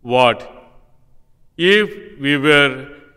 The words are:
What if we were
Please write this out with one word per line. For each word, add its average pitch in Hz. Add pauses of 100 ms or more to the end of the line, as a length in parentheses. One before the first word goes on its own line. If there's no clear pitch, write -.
What 120 (1160)
if 202
we 143
were 139 (280)